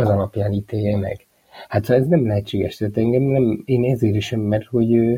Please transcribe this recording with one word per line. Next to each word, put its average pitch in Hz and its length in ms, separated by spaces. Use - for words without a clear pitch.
az 107 60
alapján 101 440
ítélje 104 440
meg. - 280
Hát 104 180
szóval 123 160
ez 131 60
nem 156 200
lehetséges, 101 480
tehát 104 220
engem 117 240
nem, 131 440
én 123 260
ezért 113 240
is 104 100
sem, 117 140
mert 107 260
hogy, 117 300
ö, 117 220